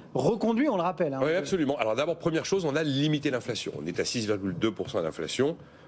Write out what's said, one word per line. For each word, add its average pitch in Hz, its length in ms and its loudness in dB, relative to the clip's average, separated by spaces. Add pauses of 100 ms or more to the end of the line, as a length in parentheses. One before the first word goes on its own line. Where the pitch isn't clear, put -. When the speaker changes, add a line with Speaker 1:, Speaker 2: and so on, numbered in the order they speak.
(160)
Speaker 1:
reconduit, 220 520 2
on 240 80 2
le 175 60 2
rappelle, 165 320 0
hein ? 135 80 -4
Speaker 2:
Oui, 156 140 2
absolument. 147 420 0
Alors 110 180 2
d'abord, 156 220 0
première 156 280 0
chose, 190 200 0
on 139 100 0
a 156 60 2
limité 147 480 2
l'inflation. 120 500 -4
On 73 60 -8
est 85 140 -4
à 87 60 0
six 117 200 -2
virgule 98 320 -2
deux 110 140 2
pour 92 180 -4
cent 92 140 0
d'inflation. 85 520 0 (320)